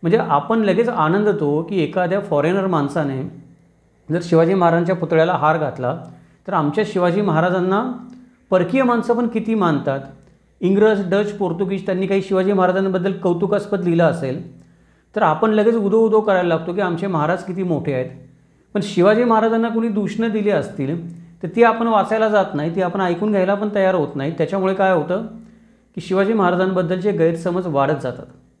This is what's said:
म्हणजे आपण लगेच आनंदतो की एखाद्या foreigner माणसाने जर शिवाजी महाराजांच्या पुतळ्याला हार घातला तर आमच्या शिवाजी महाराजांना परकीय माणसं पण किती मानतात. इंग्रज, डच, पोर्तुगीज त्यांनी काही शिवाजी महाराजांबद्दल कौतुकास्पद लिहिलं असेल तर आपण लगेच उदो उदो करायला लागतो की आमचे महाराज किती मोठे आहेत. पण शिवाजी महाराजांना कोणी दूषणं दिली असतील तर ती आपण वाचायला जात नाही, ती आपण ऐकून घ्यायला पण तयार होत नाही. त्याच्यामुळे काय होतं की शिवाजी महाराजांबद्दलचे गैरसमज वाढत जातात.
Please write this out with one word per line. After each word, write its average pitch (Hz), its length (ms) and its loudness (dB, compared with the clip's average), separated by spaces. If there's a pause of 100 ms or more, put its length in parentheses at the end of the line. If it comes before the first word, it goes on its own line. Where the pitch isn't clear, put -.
म्हणजे 170 160 2
आपण 160 420 0
लगेच 214 280 2
आनंदतो 165 720 0
की 180 200 -2
एखाद्या 180 380 0
foreigner 185 480 0
माणसाने 139 540 -2 (840)
जर 165 140 -2
शिवाजी 170 320 4
महाराजांच्या 170 420 4
पुतळ्याला 165 380 2
हार 156 240 2
घातला 131 380 -4 (520)
तर - 40 -6
आमच्या 160 340 0
शिवाजी 180 360 0
महाराजांना 185 600 0 (680)
परकीय 185 320 2
माणसं 240 320 2
पण 233 140 0
किती 226 260 -2
मानतात. 143 460 0 (600)
इंग्रज, 202 400 4 (100)
डच, 208 220 0
पोर्तुगीज 190 540 -4
त्यांनी 190 200 -2
काही 190 160 0
शिवाजी 190 300 0
महाराजांबद्दल 185 640 0
कौतुकास्पद 185 680 -2
लिहिलं 170 240 2
असेल 139 380 -2 (720)
तर 214 80 0
आपण 175 280 2
लगेच 214 260 2
उदो 208 220 2
उदो 220 220 4
करायला 190 280 2
लागतो 170 260 -2
की 196 60 -4
आमचे 175 260 -2
महाराज 175 380 -2
किती 190 180 -6
मोठे 151 320 -2
आहेत. 127 160 -4 (640)
पण 208 80 -2
शिवाजी 214 420 2
महाराजांना 226 440 2
कोणी 226 220 -2
दूषणं 214 400 -2
दिली 208 200 0
असतील 143 460 -2 (460)
तर 180 60 -6
ती 226 140 2
आपण 226 240 4
वाचायला 220 420 2
जात 208 260 0
नाही, 156 200 -2
ती 190 80 0
आपण 180 180 -2
ऐकून 180 300 0
घ्यायला 196 240 2
पण 202 200 -4
तयार 190 200 2
होत 147 220 -2
नाही. 139 160 -4
त्याच्यामुळे 190 420 0
काय 190 180 2
होतं 175 340 -2 (680)
की 190 40 -10
शिवाजी 190 320 0
महाराजांबद्दलचे 185 800 0
गैरसमज 170 540 0
वाढत 143 360 0
जातात. - 240 -8 (340)